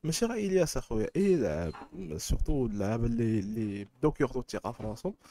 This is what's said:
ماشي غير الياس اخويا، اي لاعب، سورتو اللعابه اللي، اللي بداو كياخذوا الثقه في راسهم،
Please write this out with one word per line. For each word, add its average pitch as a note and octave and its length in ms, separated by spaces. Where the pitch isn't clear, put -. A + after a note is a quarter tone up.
ماشي D#3+ 220
غير A#3 100
الياس F#3 400
اخويا، G#2+ 400
اي F#3+ 200
لاعب، E2 360
سورتو C3 500
اللعابه G#2+ 400
اللي، A2+ 340
اللي G2+ 440
بداو - 280
كياخذوا C3 300
الثقه - 300
في - 100
راسهم، A2 320